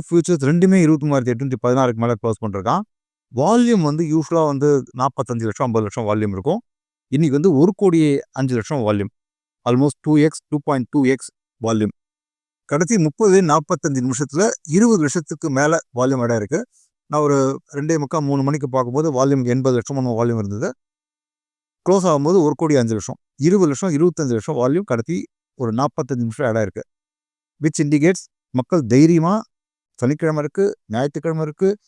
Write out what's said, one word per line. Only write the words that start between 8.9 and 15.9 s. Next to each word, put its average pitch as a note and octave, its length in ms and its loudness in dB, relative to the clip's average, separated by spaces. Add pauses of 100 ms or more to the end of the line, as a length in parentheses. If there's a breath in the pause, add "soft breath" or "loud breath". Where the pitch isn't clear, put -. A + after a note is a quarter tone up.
Almost C3 300 2
டூ D3+ 180 0
எக்ஸ், D3+ 300 2
டூ D3+ 160 -4
பாயிண்ட் C3+ 260 -2
டூ C3+ 160 0
எக்ஸ் C3 240 0 (320)
வால்யூம். A2 300 0 (760)
கடைசி F3 320 -2
முப்பது F#3+ 440 2
நாற்பத்தஞ்சு D3+ 680 0
நிமிஷத்துல C#3 400 -2 (140)
இருபது G3+ 380 2
லட்சத்துக்கு D#3 480 -4
மேல C#3+ 280 2 (180)